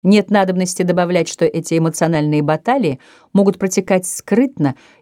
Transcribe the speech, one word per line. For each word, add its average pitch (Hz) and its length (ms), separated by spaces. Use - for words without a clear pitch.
Нет 196 260
надобности 185 540
добавлять, 175 440
что - 160
эти 160 340
эмоциональные 160 640
баталии 156 580
могут 196 240
протекать 190 480
скрытно 202 720